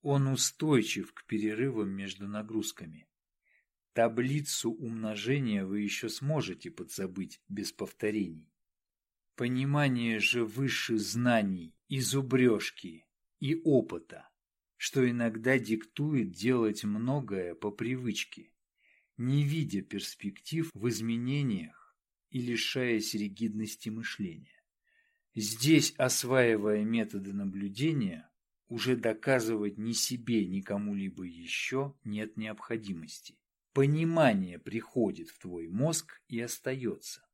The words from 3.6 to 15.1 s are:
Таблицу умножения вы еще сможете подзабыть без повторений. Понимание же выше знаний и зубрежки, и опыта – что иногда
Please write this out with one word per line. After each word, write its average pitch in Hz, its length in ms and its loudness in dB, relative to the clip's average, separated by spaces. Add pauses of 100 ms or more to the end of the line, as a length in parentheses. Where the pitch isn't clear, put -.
Таблицу 120 760 2
умножения 110 960 -2
вы 101 160 -2
еще 104 280 -2
сможете 131 600 -4
подзабыть 92 800 -8
без 101 220 -6
повторений. 98 840 -4 (800)
Понимание 127 840 2
же 120 260 2
выше 113 540 0
знаний 104 760 2 (140)
и 135 140 -2
зубрежки, 120 1040 2 (320)
и 147 240 0
опыта – 127 680 2 (560)
что 127 240 2
иногда 120 480 2